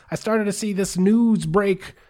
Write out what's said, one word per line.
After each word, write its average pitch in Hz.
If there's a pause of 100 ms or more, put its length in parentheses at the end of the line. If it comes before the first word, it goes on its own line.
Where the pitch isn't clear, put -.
(100)
I -
started 214
to 202
see 208
this 185
news 208
break 190 (160)